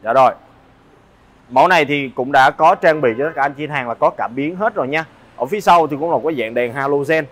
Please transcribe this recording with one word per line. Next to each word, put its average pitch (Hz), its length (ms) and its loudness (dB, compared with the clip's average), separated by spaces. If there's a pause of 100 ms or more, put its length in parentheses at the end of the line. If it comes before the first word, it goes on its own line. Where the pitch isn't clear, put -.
Dạ 113 100 -2
rồi. 127 180 4 (1160)
Mẫu 135 180 4
này 170 180 4
thì 139 300 -4
cũng 131 160 -4
đã 139 200 6
có 156 240 4
trang 156 260 2
bị 127 160 2
cho 139 80 -2
tất 160 100 -4
cả 143 60 -2
anh 143 120 -2
chị 147 140 -10
hàng 139 200 -6
là 117 60 -4
có 151 160 0
cảm 107 260 -8
biến 147 200 -4
hết 214 200 -4
rồi 147 120 -4
nha. 156 180 -4 (300)
Ở 123 100 -6
phía 196 160 -6
sau 175 260 4
thì 143 120 -6
cũng 165 120 -4
là 147 120 0
cái 156 160 -4
dạng 113 140 -6
đèn 120 200 -2
halogen. 143 580 -2